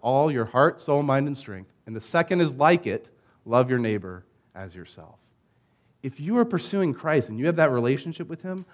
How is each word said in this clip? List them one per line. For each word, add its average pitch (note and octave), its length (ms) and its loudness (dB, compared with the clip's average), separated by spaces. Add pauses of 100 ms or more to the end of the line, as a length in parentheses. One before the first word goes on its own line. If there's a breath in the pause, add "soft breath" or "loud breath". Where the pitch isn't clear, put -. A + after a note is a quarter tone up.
all C#3 280 2
your B2 140 -2
heart, C3+ 360 2
soul, C#3+ 220 0
mind, C#3 240 2
and C#3+ 100 -6
strength." F#2+ 340 -14 (160)
And A2 80 -12
the A2 60 -8
second E3+ 400 0
is D#3+ 140 2
like E3 320 4
it, G#2+ 220 -6 (380)
"Love B2 240 2
your B2+ 80 0
neighbor F#2+ 460 -4 (300)
as F#2 200 -16
yourself." F2 440 -20 (840)
If C3+ 180 -10
you F#3 180 -2
are A#3 60 6
pursuing G3 480 -2
Christ D3+ 360 0
and A2 100 -8
you C#3 80 -2
have E3 100 0
that D#3 140 4
relationship C#3 580 -2
with E3 140 -14
him, F#3 320 -10